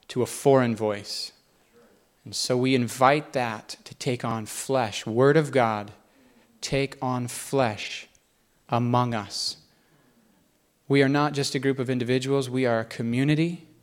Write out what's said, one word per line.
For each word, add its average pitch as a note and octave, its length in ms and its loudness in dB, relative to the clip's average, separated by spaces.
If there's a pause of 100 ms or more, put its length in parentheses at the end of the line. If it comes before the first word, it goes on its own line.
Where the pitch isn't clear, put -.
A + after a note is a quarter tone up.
to B2 140 -2
a A2 40 0
foreign B2+ 480 4
voice. G#2 580 -6 (920)
And G#2 100 -12
so - 220 -2
we C3 180 2
invite C3 600 2
that A#2 500 -6
to - 120 -20
take B2 280 -4
on A2+ 220 -4
flesh. B2 580 -4
Word B2+ 320 6
of C#3+ 160 2
God, A2 380 2 (720)
take C#3 400 -4
on B2 260 -2
flesh - 800 -4 (600)
among A#2+ 420 2
us. - 460 -6 (1300)
We C#3 140 6
are C3+ 80 4
not D3 240 2
just C#3 200 -2
a D3 40 0
group C3+ 200 0
of B2+ 120 -2
individuals, B2+ 580 0
we B2+ 160 0
are A#2 160 2
a A2 60 -4
community. D3 800 0 (160)